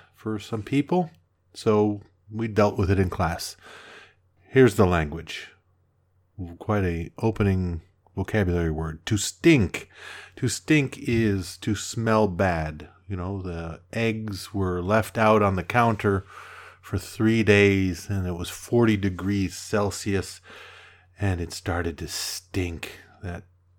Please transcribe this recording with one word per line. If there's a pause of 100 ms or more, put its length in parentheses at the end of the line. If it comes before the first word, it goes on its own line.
(140)
for
some
people, (420)
so (320)
we
dealt
with
it
in
class. (960)
Here's
the
language. (1080)
Quite
a
opening (340)
vocabulary
word.
To
stink. (460)
To
stink
is
to
smell
bad. (180)
You
know,
the (100)
eggs
were
left
out
on
the
counter (560)
for
three
days,
and
it
was
forty
degrees
Celsius, (800)
and
it
started
to
stink, (220)
that (340)